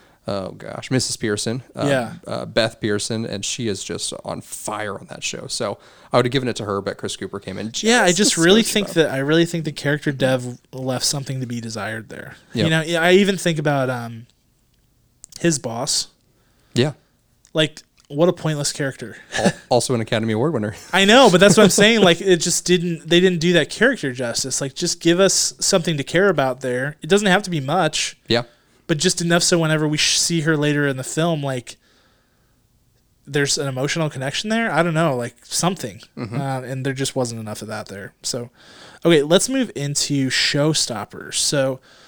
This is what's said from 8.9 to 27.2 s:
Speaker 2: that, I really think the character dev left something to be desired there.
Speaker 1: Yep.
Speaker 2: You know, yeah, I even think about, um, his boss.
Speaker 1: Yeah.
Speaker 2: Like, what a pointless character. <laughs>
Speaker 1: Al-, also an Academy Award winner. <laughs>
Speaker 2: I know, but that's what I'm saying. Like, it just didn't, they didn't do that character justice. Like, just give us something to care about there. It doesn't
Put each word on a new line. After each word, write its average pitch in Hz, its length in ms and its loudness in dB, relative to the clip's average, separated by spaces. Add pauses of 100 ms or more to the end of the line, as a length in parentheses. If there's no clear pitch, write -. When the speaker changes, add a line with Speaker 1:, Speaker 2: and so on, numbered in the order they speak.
Speaker 2:
that, 160 160 2
I 135 80 -4
really 156 260 2
think 165 220 -6
the 151 60 -6
character 147 400 -2
dev 127 460 -2 (140)
left 127 320 -6
something 135 360 -4
to 123 60 -6
be 117 140 -8
desired 110 480 -8
there. - 280 -16 (180)
Speaker 1:
Yep. 120 100 2
Speaker 2:
You 160 60 2
know, 160 100 2
yeah, 165 220 -2
I 175 100 6
even 196 240 4
think 170 220 -2
about, 143 320 0
um, 117 360 -8 (1120)
his 165 180 0
boss. 120 480 -4 (680)
Speaker 1:
Yeah. 135 200 2 (600)
Speaker 2:
Like, 156 300 -2 (260)
what 165 220 2
a - 20 -2
pointless 151 400 -4
character. 131 540 -8
<laughs> - 100 -10
Speaker 1:
Al-, 113 160 2 (160)
also 123 260 2
an 113 60 0
Academy 110 320 0
Award 131 220 0
winner. 107 200 -2 (100)
<laughs> - 100 -10
Speaker 2:
I 190 100 6
know, 233 260 8
but 175 80 6
that's 196 200 8
what 214 60 10
I'm 196 60 8
saying. 214 300 4
Like, 175 220 6
it 190 160 4
just - 260 -2
didn't, 170 460 0
they 175 100 6
didn't 180 200 2
do 175 120 2
that 156 160 4
character 220 460 0
justice. 127 480 -4
Like, 139 120 -6
just - 260 -4
give 170 200 4
us - 400 2
something 170 380 0
to 139 40 -4
care 190 280 2
about 139 320 0
there. 131 400 -4
It 160 80 -6
doesn't 202 180 4